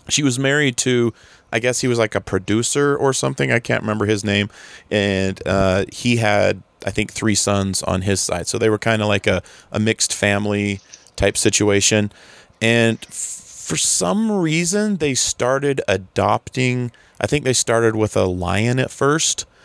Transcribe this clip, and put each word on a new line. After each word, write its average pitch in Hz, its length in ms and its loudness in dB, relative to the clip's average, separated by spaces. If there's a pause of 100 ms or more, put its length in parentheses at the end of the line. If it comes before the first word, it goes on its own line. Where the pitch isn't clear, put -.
(100)
She - 120 -2
was 131 160 0
married 135 400 0
to, 120 360 0 (380)
I 117 80 -2
guess 120 220 0
he 135 60 0
was, 123 100 2
like, 110 160 0
a 98 80 -2
producer 117 760 0
or 135 180 0
something. 135 380 -2
I 117 80 2
can't 117 220 -2
remember 107 240 -2
his 104 180 0
name. 104 260 2 (420)
And, 95 560 0
uh, 95 440 2
he 120 260 0
had, 101 440 2 (240)
I 104 60 -4
think, 104 200 -4
three 113 240 0
sons 98 460 0
on 95 220 -2
his 98 180 0
side. 87 260 -4
So 104 120 -6
they 110 100 2
were 107 80 2
kinda 107 300 0
like 101 180 0
a, 95 160 2 (300)
a - 80 -2
mixed 110 340 0
family 101 680 0 (340)
type 98 220 0
situation. 104 760 2 (500)
And 113 420 4
f-, - 120 -18
for - 640 -10
some 202 540 0
reason, 185 680 0
they 147 160 -2
started 135 720 0
adopting, 117 1040 0 (300)
I - 60 0
think 139 180 -2
they 127 80 2
started 117 420 2
with 107 220 0
a 98 80 4
lion 95 540 0
at 127 120 -4
first, - 540 -2 (200)